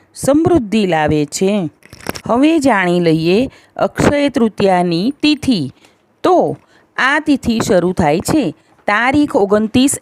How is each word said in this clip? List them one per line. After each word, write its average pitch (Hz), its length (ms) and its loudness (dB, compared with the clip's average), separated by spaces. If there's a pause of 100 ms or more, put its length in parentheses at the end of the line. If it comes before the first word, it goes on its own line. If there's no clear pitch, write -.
(140)
સમૃદ્ધિ 269 720 0
લાવે 156 400 0
છે. 196 280 -2 (720)
હવે 277 340 2
જાણી 190 400 2
લઈએ 165 400 2 (360)
અક્ષય 285 540 0
તૃતીયાની 190 920 0
તિથિ. 277 380 0 (640)
તો 196 340 0 (400)
આ 277 220 0
તિથિ 285 400 0
શરૂ 180 320 0
થાય 165 280 0
છે - 220 -2 (460)
તારીખ 269 480 0
ઓગણત્રીસ 214 680 0